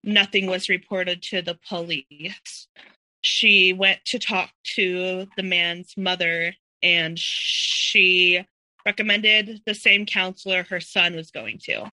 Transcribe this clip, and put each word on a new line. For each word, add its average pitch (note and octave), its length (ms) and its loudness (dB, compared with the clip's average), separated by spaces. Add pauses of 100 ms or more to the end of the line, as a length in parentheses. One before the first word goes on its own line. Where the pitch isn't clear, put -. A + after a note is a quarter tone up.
nothing G3+ 420 2
was F#3 220 -2
reported F3+ 560 -2
to F#3 160 -4
the E3+ 180 -8 (100)
police. E3+ 1000 -10 (540)
She G3 500 4
went F#3+ 340 0
to B3 120 -4
talk F#3 320 -4 (260)
to F#3 500 -2 (100)
the F#3+ 60 -6
man's F3 540 -2
mother, F3 580 -2 (280)
and E3+ 360 2
she F3+ 1300 2 (400)
recommended G#3+ 800 0
the G#3+ 100 -4
same G#3 300 4
counselor F#3 600 -2
her F3+ 160 -6
son F3 360 0
was D#3+ 140 -10
going A2 340 -10
to. - 320 -6